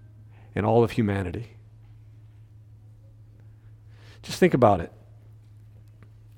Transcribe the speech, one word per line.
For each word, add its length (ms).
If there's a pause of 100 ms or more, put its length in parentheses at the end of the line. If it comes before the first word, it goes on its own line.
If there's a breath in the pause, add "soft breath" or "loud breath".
(560 soft breath)
and 100
all 160
of 80
humanity. 600 (2750 soft breath)
Just 160
think 140
about 260
it. 100 (1500)